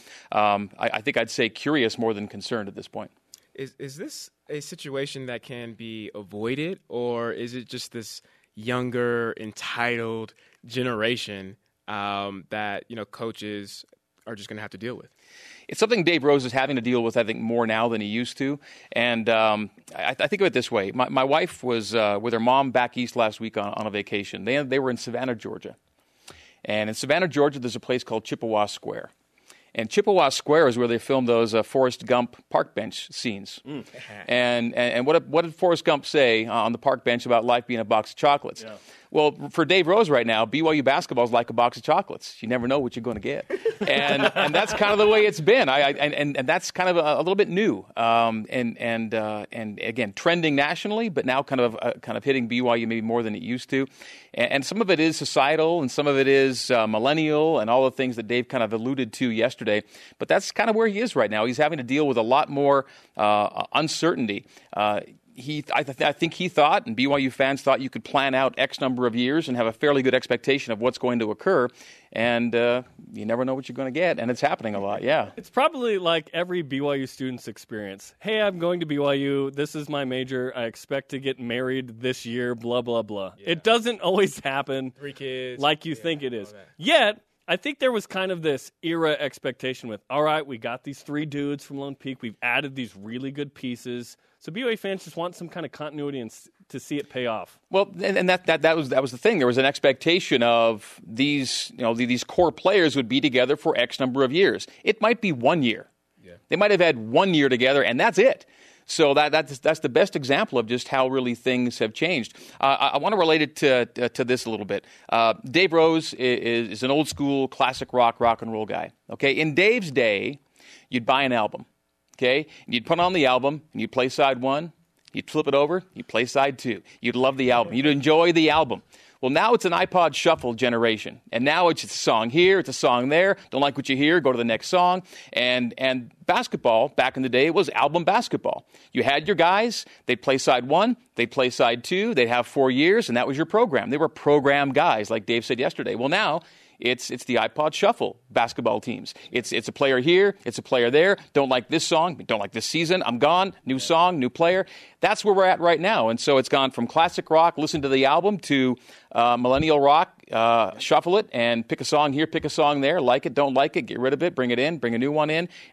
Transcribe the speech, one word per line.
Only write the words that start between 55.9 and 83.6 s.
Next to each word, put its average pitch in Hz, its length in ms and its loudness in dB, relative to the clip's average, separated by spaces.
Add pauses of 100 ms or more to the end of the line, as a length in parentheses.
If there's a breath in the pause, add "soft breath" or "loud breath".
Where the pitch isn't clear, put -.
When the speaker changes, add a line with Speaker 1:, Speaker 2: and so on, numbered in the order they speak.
Speaker 1:
some 147 160 -2
of 143 100 2
it 135 100 4
is, 135 440 2
uh, 117 160 4
millennial, 151 720 0
and 107 80 -2
all 127 160 4
the 131 60 2
things 127 260 -4
that 113 100 -6
Dave 120 220 -2
kind 123 160 -2
of 104 80 -2
alluded 120 420 -4
to 131 140 -2
yesterday. 110 540 0 (360 loud breath)
But - 100 -6
that's 185 240 0
kind 226 180 0
of 214 40 0
where 226 140 2
he 202 120 -4
is 247 140 -4
right 110 160 2
now. 107 140 0
He's 123 140 -2
having 151 180 0
to 131 80 -8
deal 139 240 0
with 131 80 0
a 117 60 4
lot 127 260 2
more, 139 380 2 (320 loud breath)
uh, 104 560 0
uncertainty. 131 720 -2 (260 soft breath)
Uh, 104 280 0 (360)
he, 143 280 -8 (100)
I 143 80 2
th-, 139 180 -10
I 147 120 2
think 160 220 -4
he 180 140 -4
thought, 156 380 2
and 110 100 -8
B 127 100 2
Y 143 120 2
U 131 120 -2
fans 135 320 0
thought, 131 180 2
you 135 100 -8
could 113 140 -12
plan 135 300 0
out 131 240 2
X 135 220 -2
number 127 260 0
of 113 80 0
years 131 340 0
and 127 80 -4
have 120 100 0
a 113 60 -2
fairly 143 300 2
good 127 120 2
expectation 127 580 -2
of 101 80 -6
what's 120 180 -2
going 123 220 0
to 107 100 -2
occur, 127 380 0 (440 loud breath)
and, 117 420 0
uh, 120 280 2 (300)
you 107 140 -10
never 117 180 -2
know 131 100 -2
what 135 140 -10
you're 127 60 -14
gonna 131 160 -8
get, 160 280 -2
and 117 120 -2
it's 120 100 -6
happening 143 340 -2
a 98 60 -4
lot, 98 220 -4
yeah. 123 340 0
Speaker 3:
It's - 140 -18
probably 247 480 0
like 165 340 -2
every 180 300 -4
B 135 180 -6
Y 143 160 0
U 135 100 -4
student's 127 420 -10
experience. 104 680 -12
"Hey, 214 220 -4
I'm 202 180 -2
going 170 220 -2
to 170 60 -4
B 147 120 -4
Y 143 160 2
U. 139 360 -2
This 143 240 -6
is 147 140 -8
my 143 160 -4
major. 127 520 -6
I 120 80 -4
expect 135 460 -8
to 135 80 -8
get 131 200 -6
married 127 640 -6
this 127 240 -4
year, 123 300 -4
blah, 117 280 -2
blah, 120 200 -2
blah." 101 360 -10
Speaker 2:
Yeah. 101 120 -6
Speaker 3:
It 165 140 -2